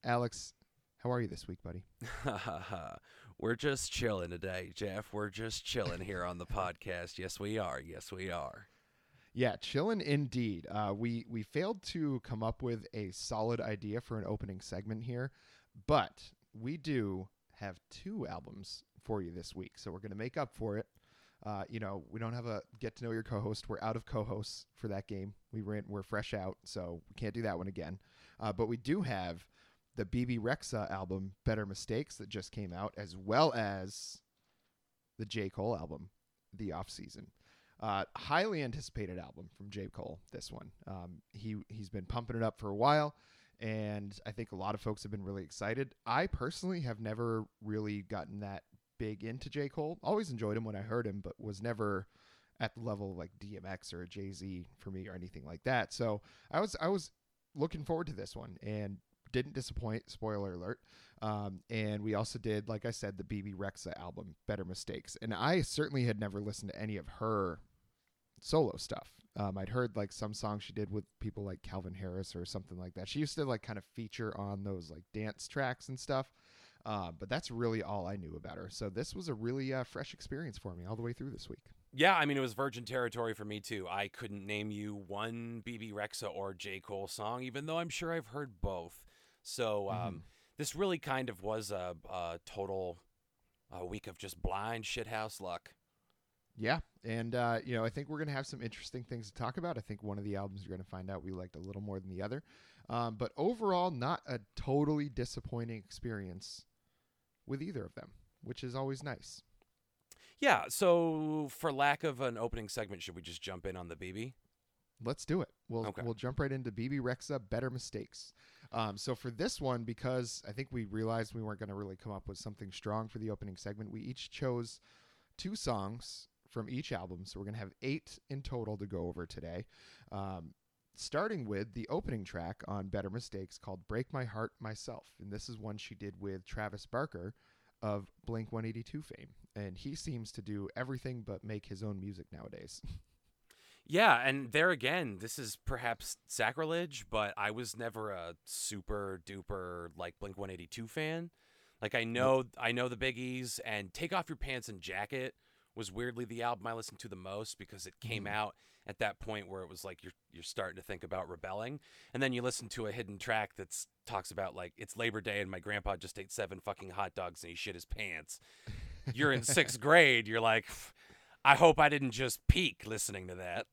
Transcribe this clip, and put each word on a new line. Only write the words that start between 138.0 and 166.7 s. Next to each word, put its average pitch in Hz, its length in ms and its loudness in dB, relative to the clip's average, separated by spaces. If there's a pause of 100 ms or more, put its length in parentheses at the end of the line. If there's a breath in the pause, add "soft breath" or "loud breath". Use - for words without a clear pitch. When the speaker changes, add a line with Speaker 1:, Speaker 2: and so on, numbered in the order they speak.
Speaker 1:
Blink 113 260 -2
one 113 140 -2
eighty-two 113 380 -4
fame. - 320 -14 (200)
And 98 220 -4
he 139 180 -6
seems 120 380 -4
to - 80 -8
do 101 340 -2
everything 127 520 -4
but 101 180 -6
make 107 220 -4
his 98 160 -8
own 104 180 -2
music 92 320 -8
nowadays. - 540 -12
<laughs> - 40 -6 (960 loud breath)
Speaker 2:
Yeah, 165 380 12
and 135 240 4
there 160 200 10
again, 127 500 4
this 113 180 -6
is 113 260 -6
perhaps 120 520 0 (100)
sacrilege, 156 800 2
but 104 280 4
I 104 160 4
was 110 240 -2
never 110 340 -2
a 85 240 -4 (100)
super 98 800 -2
duper, 90 720 -6
like, 87 220 -4
Blink 98 180 -8
one 98 140 -4
eighty-two 92 380 -8
fan. 160 420 -2 (500 soft breath)
Like, 107 140 0
I 117 80 6
know, 127 360 8
Speaker 1:
Nope. 127 100 2 (100)
Speaker 2:
I 117 140 4
know 123 160 4
the 120 80 -2
biggies, 127 680 -2
and 104 300 -2
Take 170 180 -2
Off 180 160 2
Your 156 60 -4
Pants 127 340 -2
and 98 120 -10
Jacket 104 560 -2 (400 soft breath)
was 101 160 -6
weirdly 120 320 -2
the 117 180 -4
album 117 240 2
I 113 60 0
listened 113 260 -6
to 113 100 -10
the 98 60 -8
most 95 440 -6
because 95 280 -12
it - 140 -14
came 110 240 -2
Speaker 1:
Mm-hmm. 101 100 0
Speaker 2:
out 107 220 0 (320 soft breath)
at 104 100 -10
that 104 220 0
point 104 280 -4
where 95 140 -6
it 87 60 -8
was 90 160 -12
like 92 180 -10
you're, - 120 -14 (180)
you're 87 100 -14
starting 92 320 -4
to 92 80 -12
think 92 220 -6
about 90 240 -2
rebelling, 101 500 -4 (340 loud breath)
and 127 80 -2
then 131 120 4
you 120 100 0
listen 123 280 0
to 113 160 -2
a 104 60 -2
hidden 104 260 -4
track 110 380 2
that's - 300 -8 (180)
talks 98 280 -2
about, 92 240 -2
like, 90 200 -6
"It's 110 200 -10
Labor 110 240 2
Day 101 200 0
and 95 80 0
my 92 120 -4
grandpa 101 340 0
just 90 240 -8
ate 95 140 -10
seven 95 260 -2
fucking 98 320 -4